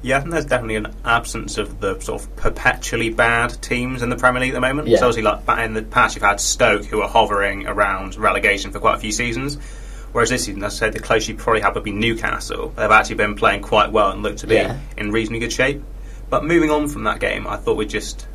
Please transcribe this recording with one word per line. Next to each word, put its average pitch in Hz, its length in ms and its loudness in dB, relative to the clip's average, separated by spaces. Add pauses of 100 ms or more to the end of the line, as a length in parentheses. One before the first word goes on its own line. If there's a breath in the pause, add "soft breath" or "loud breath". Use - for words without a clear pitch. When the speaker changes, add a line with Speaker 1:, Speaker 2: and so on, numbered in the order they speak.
Speaker 1:
Yeah, 127 140 0
I 139 40 2
think 165 120 -6
there's 156 140 0
definitely 117 300 0
an 107 180 -6 (100)
absence 117 540 -2
of - 200 -6
the 95 220 -2
sort - 220 -6
of - 140 -14
perpetually - 760 0
bad 117 400 2 (120)
teams 123 400 -4
in 120 60 -2
the 123 80 -2
Premier 127 240 4
League 127 100 0
at 127 40 -4
the 123 60 -2
moment. 131 280 0
Speaker 2:
Yeah. 117 100 6
Speaker 1:
So 123 100 6
obviously, 113 220 2
like, - 140 -4
ba-, 113 180 0
in 110 120 -4
the 110 80 -2
past, 110 340 2
you've 104 80 -4
had 101 160 4
Stoke, 104 460 2
who 107 160 -2
are 98 60 -2
hovering 98 580 2
around 98 500 0
relegation 101 560 2
for 104 80 -8
quite 107 160 4
a - 20 -8
few 107 140 -6
seasons, 123 460 -4 (540 loud breath)
whereas 117 180 2
this 123 160 0
season, 98 180 -6
as 104 120 -4
I 113 100 0
said, 104 80 0
the - 60 -6
closest 110 280 0
you 110 60 -6
probably 110 260 2
have 101 140 2
would 104 100 -4
be 101 80 -4
Newcastle. - 840 -2
They've 107 160 0
actually 107 260 4
been 104 200 0
playing 101 240 2
quite 104 320 2
well 104 180 4
and 98 120 -6
look 104 160 -4
to - 80 -10
be 110 80 4
Speaker 2:
Yeah. 98 240 2 (180)
Speaker 1:
in 104 160 -4
reasonably 113 280 -2
good 113 120 -4
shape. 139 300 0 (480 loud breath)
But 131 140 0
moving 160 260 4
on 147 180 2
from 110 160 -6
that - 160 -2
game, 101 260 -2
I 107 100 -4
thought - 200 0
we'd 107 140 -2
just - 440 -6